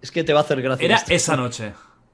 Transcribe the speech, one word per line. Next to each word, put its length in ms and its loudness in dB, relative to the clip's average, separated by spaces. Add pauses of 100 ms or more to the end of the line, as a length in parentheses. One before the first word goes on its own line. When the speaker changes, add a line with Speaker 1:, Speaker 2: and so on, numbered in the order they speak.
Speaker 1:
Es 100 -16
que 140 -4
te 80 2
va 80 6
a 20 4
hacer 180 -2
gracia 240 -2
Speaker 2:
Era 120 4
Speaker 1:
esto. 160 0
Speaker 2:
esa 240 0
noche. 340 -6 (420)